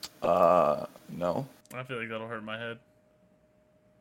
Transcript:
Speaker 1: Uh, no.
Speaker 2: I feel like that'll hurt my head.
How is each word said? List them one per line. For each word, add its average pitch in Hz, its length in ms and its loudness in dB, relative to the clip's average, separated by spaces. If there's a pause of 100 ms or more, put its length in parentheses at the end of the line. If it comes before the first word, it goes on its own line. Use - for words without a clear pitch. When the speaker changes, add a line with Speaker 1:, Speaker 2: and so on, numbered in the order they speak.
(220)
Speaker 1:
Uh, 85 640 4 (240)
no. 87 380 -4 (260)
Speaker 2:
I 123 100 -12
feel 131 140 -10
like 113 120 -8
that'll 110 180 -8
hurt 110 160 -10
my 110 140 -10
head. 117 200 -10 (1200)